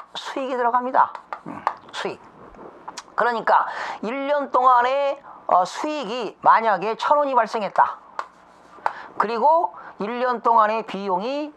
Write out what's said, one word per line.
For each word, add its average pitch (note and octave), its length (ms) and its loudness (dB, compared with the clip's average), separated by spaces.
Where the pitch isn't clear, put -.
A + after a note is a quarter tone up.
수익이 C4 420 -6
들어갑니다. B3 580 2
음, - 180 -8
수익. - 300 -8
그러니까 A3 500 2
일 C4+ 240 -4
년 C#4+ 240 0
동안에, B3+ 720 2
어, F3+ 180 4
수익이 B3 760 -6
만약에 G#3 560 2
천 D4 200 2
원이 C#4+ 160 0
발생했다. G#3+ 640 0
그리고 C4+ 580 2
일 A3 220 -6
년 B3 220 -2
동안에 A3 420 4
비용이 A3 720 -4